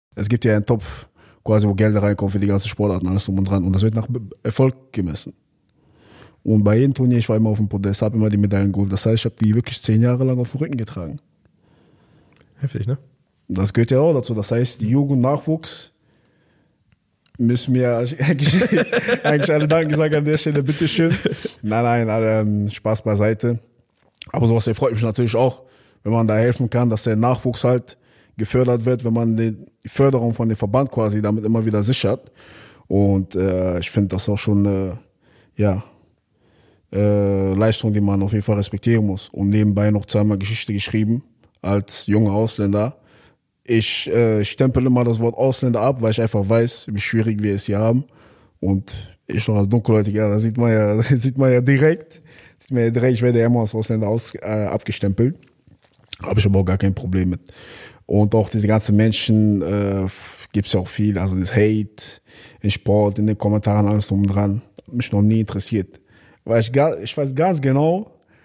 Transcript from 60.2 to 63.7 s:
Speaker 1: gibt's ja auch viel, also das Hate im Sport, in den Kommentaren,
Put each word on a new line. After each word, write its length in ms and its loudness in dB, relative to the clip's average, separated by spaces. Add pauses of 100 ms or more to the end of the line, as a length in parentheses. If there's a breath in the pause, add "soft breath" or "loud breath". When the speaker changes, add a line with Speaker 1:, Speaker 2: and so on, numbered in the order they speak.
Speaker 1:
gibt's 200 -2
ja 80 0
auch 80 -6
viel, 280 0
also 220 -2
das 160 -4
Hate 640 0 (420 loud breath)
im 80 0
Sport, 500 0
in 80 2
den 100 -2
Kommentaren, 480 0